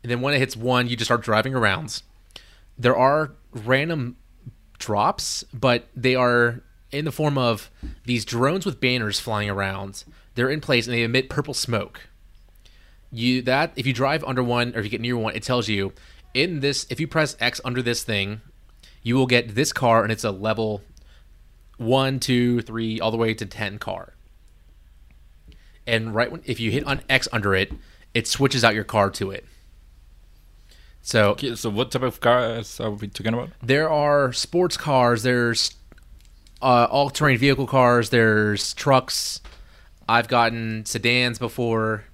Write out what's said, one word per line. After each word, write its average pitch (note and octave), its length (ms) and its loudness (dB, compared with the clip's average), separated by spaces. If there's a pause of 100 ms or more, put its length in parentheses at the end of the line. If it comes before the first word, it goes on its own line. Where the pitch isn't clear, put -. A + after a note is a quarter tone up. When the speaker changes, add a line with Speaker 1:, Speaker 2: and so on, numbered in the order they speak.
Speaker 1:
And A#2+ 80 -10
then A#2+ 100 -2
when C#3 140 0
it C#3+ 40 2
hits C3 180 0
one, B2 320 0
you A#2+ 80 -4
just A2 120 -4
start A#2+ 140 2
driving A#2 320 2
around. G#2+ 480 0 (760)
There A#2+ 180 4
are C#3+ 360 2 (200)
random B2+ 640 -2 (640)
drops, - 720 -2
but A#2+ 440 0
they B2+ 180 2
are A#2+ 480 2 (300)
in D3 120 -4
the D#3 80 -4
form D3 260 0
of A#2 320 0 (340)
these A#2+ 200 -2
drones C#3 420 0
with D3 140 -6
banners A#2+ 380 0
flying G#2 320 -4
around. G2 540 -6 (320)
They're B2 140 0
in D3+ 100 -4
place, A#2+ 260 0
and B2 80 -4
they A#2 100 2
emit B2+ 240 0
purple C#3+ 260 -6
smoke. - 540 -6 (1000)
You, B2 320 0
that, C#3 340 0
if B2+ 100 -4
you C3+ 60 0
drive C#3 320 0
under B2+ 180 -2
one, A#2+ 320 0
or A2+ 60 -2
if G2+ 40 -4
you G#2 60 -6
get G#2+ 100 -4
near A#2+ 160 -2
one, A2 180 -2
it G#2+ 80 -6
tells A#2+ 260 0
you, G2 240 -2 (420)
"In D#3 260 0
this, C#3 300 -2
if B2+ 100 -6
you D#3+ 80 0
press D3+ 320 -2
X A#2+ 240 -2
under B2+ 180 -4
this A#2+ 220 -2
thing, G#2 360 -4 (640)
you A#2 140 0
will C3 100 2
get A#2 300 0
this D3 160 0
car, A2+ 320 4
and G#2+ 80 -2
it's G#2+ 120 -6
a A2 80 0
level G#2+ 500 -4 (960)
one, C3 440 0
two, B2 420 2
three, A2+ 380 -6
all A2 120 0
the A#2 40 -4
way A2+ 180 2
to A2 120 -8
ten G2+ 320 -8
car." F#2 360 -10 (1700)
And A2+ 280 -2
right A#2 160 0
when, E3+ 140 -12
if A#2 160 -6
you A2+ 100 0
hit C3+ 140 -2
on - 240 -4
X C3+ 240 2
under G2+ 220 0
it, F#2+ 180 0 (420)
it A2+ 120 -2
switches C3+ 380 0
out A2+ 100 6
your G#2+ 100 -4
car G2+ 260 2
to F#2+ 200 -6
it. - 140 -12 (1600)
So G#2 300 2
Speaker 2:
Okay, B2 220 -4
so A2+ 140 -6
what A2 220 -2
type B2+ 120 -2
of B2+ 180 -4
cars A#2 600 0
are A2+ 100 -4
we G#2 180 -10
talking A2 260 -4
about? A#2+ 160 -6 (120)
Speaker 1:
there C#3+ 280 0
are D3 420 2
sports F3 460 0
cars, A#2+ 440 4
there's, A#2+ 500 0 (880)
uh, B2 280 6
all-terrain C#3 460 2
vehicle C3+ 300 2
cars, A#2+ 440 4
there's G#2+ 640 4
trucks. - 640 0 (680)
I've A#2 200 4
gotten A2+ 580 0
sedans A#2+ 520 0
before. A2 760 -2